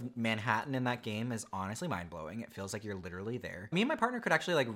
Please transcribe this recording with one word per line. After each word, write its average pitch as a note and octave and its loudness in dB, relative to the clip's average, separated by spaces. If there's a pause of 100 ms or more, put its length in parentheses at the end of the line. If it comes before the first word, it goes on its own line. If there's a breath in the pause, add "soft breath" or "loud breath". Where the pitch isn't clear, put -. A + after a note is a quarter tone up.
(160)
Manhattan A2+ 2
in B2+ 2
that B2 2
game A2+ -2
is G#2+ -4
honestly G2 -2
mind-blowing. E2 -4
It - -12
feels G2 -6
like G#2 -6
you're G#2 -4
literally F#2 -6
there. F2 -8
Me F3 4
and A#3 4
my D#4+ 0
partner A#3+ 0
could F#3 0
actually, E3+ 4
like, C3+ 6